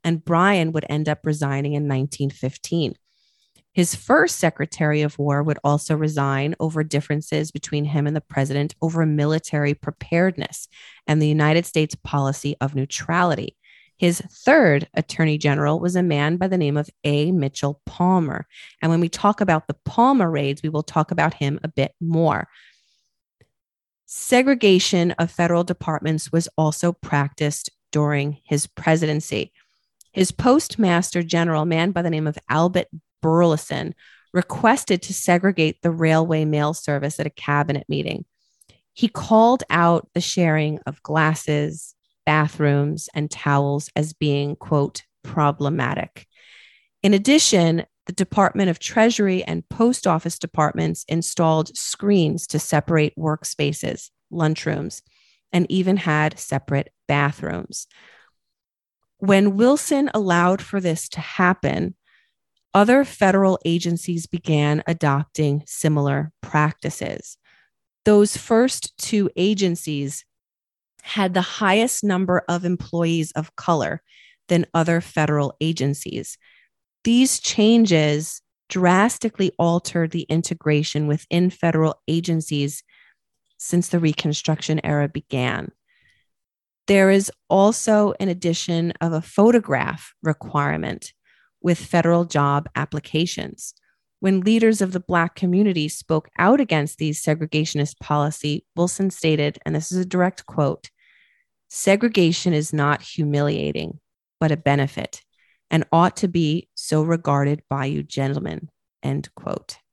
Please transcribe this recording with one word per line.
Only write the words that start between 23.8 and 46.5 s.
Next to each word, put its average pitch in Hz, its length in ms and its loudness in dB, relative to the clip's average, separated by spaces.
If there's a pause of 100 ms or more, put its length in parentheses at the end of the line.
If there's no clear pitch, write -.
Segregation 208 1080 2
of 165 180 -2
federal 175 340 2
departments 156 680 -4
was 165 160 0 (120)
also 160 340 0
practiced - 760 -4 (200)
during 147 540 0
his 147 220 -2
presidency. 156 840 -2 (600)
His 185 200 0
postmaster 185 920 0
general, 165 400 0
a 156 40 -2
man 170 260 0
by 175 100 -2
the 175 80 -2
name 156 160 -2
of 151 100 -4 (140)
Albert 175 380 2 (340)
Burleson, 160 720 0 (380)
requested 180 720 0
to - 120 -10
segregate 175 640 0
the 170 120 0
railway 160 520 2
mail 151 300 0
service 143 460 -4
at 151 60 -4
a 151 40 -6
cabinet 143 580 -2
meeting. 147 360 -6 (680)
He - 120 0
called 226 640 4
out 170 420 2
the 175 80 -2
sharing 156 640 0
of 147 180 -12
glasses, 156 880 -2 (320)
bathrooms, 151 880 0
and 151 160 -4
towels 143 640 -2
as 156 180 -4
being, 143 440 -2
quote, - 480 -2 (180)
"problematic." 143 1040 -2 (760)